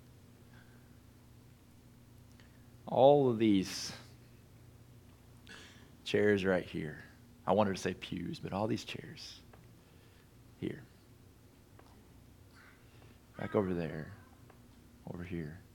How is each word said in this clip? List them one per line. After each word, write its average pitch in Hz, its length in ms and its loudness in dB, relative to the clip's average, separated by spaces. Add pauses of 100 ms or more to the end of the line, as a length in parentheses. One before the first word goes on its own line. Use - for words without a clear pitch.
(2750)
All 131 440 6
of 113 80 0
these 101 540 2 (2000)
chairs 104 400 4
right 92 220 2
here. 80 380 -8 (420)
I 82 60 4
wanted 98 240 2
to - 40 -8
say 95 140 -2
pews, - 460 -8
but 87 120 -10
all 101 140 -2
these 110 180 -4
chairs - 560 -14 (1160)
here. - 240 -8 (2500)
Back - 160 -6
over 95 180 2
there, 82 400 -6 (1000)
over 87 100 -10
here, 85 340 -10 (160)